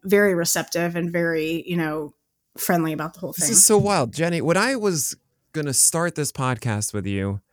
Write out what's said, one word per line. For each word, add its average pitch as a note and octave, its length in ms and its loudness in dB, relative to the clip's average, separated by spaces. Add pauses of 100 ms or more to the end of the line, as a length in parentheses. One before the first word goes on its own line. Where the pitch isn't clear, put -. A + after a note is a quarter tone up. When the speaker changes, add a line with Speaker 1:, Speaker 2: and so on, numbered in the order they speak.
Speaker 1:
very G3 300 4
receptive E3+ 600 -2
and E3+ 160 -4
very, E3 560 -2
you F3 120 -4
know, D#3 360 -4 (440)
friendly E3 340 0
about D3+ 220 -6
the - 60 -20
whole F3 120 -8
Speaker 2:
This - 140 -4
Speaker 1:
thing. B3+ 60 -2
Speaker 2:
is G#3+ 120 6
so G#3+ 140 6
wild. F#3+ 340 2
Jenny, E3 300 0
when E3 160 2
I B3+ 180 0
was F#3+ 400 -2 (380)
gonna D3 180 -2
start E3 440 2
this D3 140 -4
podcast A#2+ 600 -2
with G2+ 140 -6
you, G2 340 -2 (120)